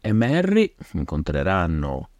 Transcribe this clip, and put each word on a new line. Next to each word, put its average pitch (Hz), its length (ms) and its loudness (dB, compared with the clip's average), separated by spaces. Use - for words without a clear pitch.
e 110 120 -2
Merry 180 600 2
incontreranno 73 1300 -2